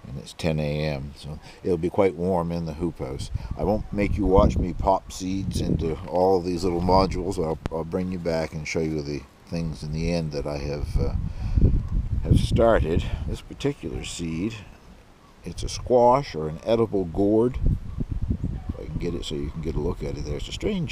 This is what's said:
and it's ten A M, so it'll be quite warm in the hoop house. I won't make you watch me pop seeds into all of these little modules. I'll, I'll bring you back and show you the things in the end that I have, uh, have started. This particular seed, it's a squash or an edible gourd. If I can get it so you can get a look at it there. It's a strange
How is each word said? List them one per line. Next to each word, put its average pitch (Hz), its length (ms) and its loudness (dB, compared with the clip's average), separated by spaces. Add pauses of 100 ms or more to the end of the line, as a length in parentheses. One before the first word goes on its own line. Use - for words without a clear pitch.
and 69 100 -10
it's - 140 -14
ten 80 260 0
A 76 280 0
M, 71 320 -4
so 76 200 -12 (280)
it'll 87 120 2
be 82 120 0
quite 95 260 4
warm 85 380 0
in 85 120 -2
the 76 100 -6
hoop 82 240 -4
house. 67 300 -8 (280)
I 80 80 -2
won't 90 260 0
make 101 240 0
you 101 100 0
watch 98 300 6
me 92 160 0
pop 95 400 0
seeds 92 480 -4
into 82 360 0 (120)
all 92 300 4
of 87 80 0
these 90 180 -2
little 87 160 0
modules. 92 580 2
I'll, 80 220 -2 (140)
I'll 82 100 -4
bring 92 300 -4
you 90 60 -6
back 82 340 -2
and 78 120 -8
show 85 140 -4
you 78 220 -2
the 71 200 -6 (260)
things 82 360 -4
in 76 80 -8
the 82 220 -2
end 80 180 -2
that 71 160 -4
I 73 120 -4
have, 71 280 -4 (100)
uh, - 180 0 (1080)
have - 160 6
started. 101 640 4 (240)
This - 140 -4
particular - 640 -6
seed, 85 500 -4 (880)
it's - 200 -8
a - 60 -4
squash 123 640 4
or 78 120 -2
an 80 160 -6
edible 107 400 2
gourd. 104 560 2 (1120)
If - 100 -6
I - 60 -10
can - 120 -8
get 85 160 -4
it - 120 -6
so 73 100 -6
you 71 140 -4
can 80 120 -8
get 80 140 -4
a 73 40 0
look 80 220 -4
at 71 160 -6
it 71 80 -6
there. 73 120 -6
It's - 100 -8
a - 60 -10
strange 180 380 -2